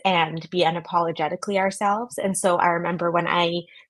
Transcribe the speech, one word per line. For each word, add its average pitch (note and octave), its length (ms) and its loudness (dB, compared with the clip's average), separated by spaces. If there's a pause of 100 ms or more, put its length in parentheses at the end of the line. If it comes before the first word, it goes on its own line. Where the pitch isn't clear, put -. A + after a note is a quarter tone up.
and E3 460 0
be F3+ 140 2
unapologetically E3+ 920 0
ourselves. G3+ 600 -2
And F#3+ 180 -2
so F3 200 2
I - 120 4
remember E3+ 440 0
when E3+ 160 2
I E3+ 340 0 (280)